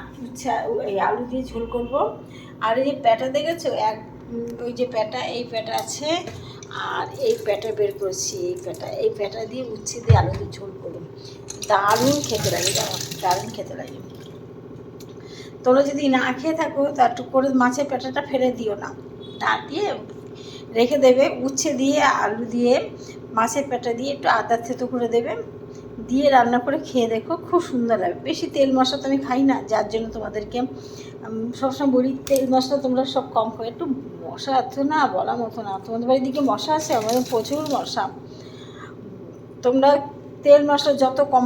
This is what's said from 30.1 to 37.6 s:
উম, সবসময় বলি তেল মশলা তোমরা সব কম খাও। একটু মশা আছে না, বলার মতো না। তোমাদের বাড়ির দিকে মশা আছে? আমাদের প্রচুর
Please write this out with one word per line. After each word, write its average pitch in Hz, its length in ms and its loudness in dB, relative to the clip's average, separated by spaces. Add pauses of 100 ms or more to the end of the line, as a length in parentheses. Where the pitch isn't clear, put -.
উম, - 1000 -8
সবসময় 269 360 2
বলি 262 300 2
তেল 269 240 4
মশলা 262 280 4
তোমরা 262 280 2
সব 262 260 -2
কম 220 180 2
খাও। 226 160 -8
একটু 240 200 -6 (380)
মশা 262 320 -8
আছে 254 280 0
না, 302 240 2
বলার 220 300 -2
মতো 233 240 -6
না। 196 240 -6
তোমাদের 233 220 -4
বাড়ির 262 160 6
দিকে 269 180 -2
মশা 262 320 2
আছে? 311 200 0
আমাদের 233 360 2
প্রচুর 254 320 0 (100)